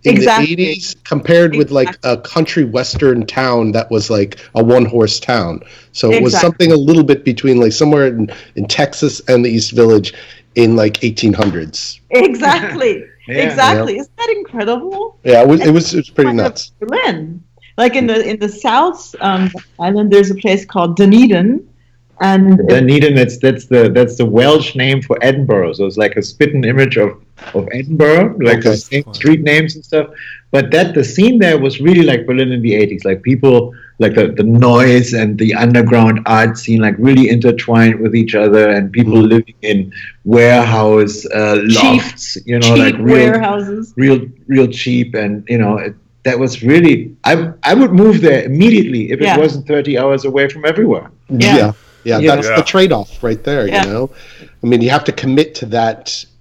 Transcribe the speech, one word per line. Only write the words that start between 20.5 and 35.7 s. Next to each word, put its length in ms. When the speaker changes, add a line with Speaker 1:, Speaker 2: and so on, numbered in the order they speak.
Speaker 2:
called 320
Dunedin, 680
and 380
it 100
Speaker 3:
Dunedin, 460
that's, 240
that's 280
the, 240
that's 260
the 100
Welsh 480
name 280
for 200
Edinburgh. 520
So 120
it's 100
like 200
a 60
spitting 420
image 320
of, 260
of 180
Edinburgh, 680
like 180
Speaker 1:
Okay. 120
Speaker 3:
the 60
same 380
street 260
names 360
and 80
stuff. 260
But 220
that, 220
the 80
scene 360
there 200
was 220
really 220
like 240
Berlin 260
in 80
the 140
eighties, 300
like, 180
people, 500
like, 160
the, 140
the 160
noise 680
and 240
the 160
underground 720